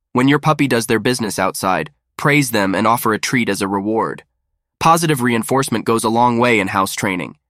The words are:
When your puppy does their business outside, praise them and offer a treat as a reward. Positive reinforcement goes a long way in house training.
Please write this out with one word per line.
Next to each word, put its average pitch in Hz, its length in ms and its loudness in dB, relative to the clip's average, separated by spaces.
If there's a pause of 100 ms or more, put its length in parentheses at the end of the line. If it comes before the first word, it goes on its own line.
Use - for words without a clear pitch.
(120)
When 127 160 2
your 143 100 4
puppy 147 300 0
does 117 180 0
their 113 140 0
business 113 400 -2
outside, 92 520 -2 (260)
praise 143 340 2
them 98 240 0
and 107 100 0
offer 113 300 2
a 98 40 -2
treat 117 300 -2
as 98 140 -2
a 98 40 -2
reward. 101 560 -4 (560)
Positive 160 440 2
reinforcement 120 600 -2
goes 113 180 0
a 113 60 0
long 117 280 2
way 120 220 4
in 95 80 0
house 98 260 -2
training. 90 460 -6 (100)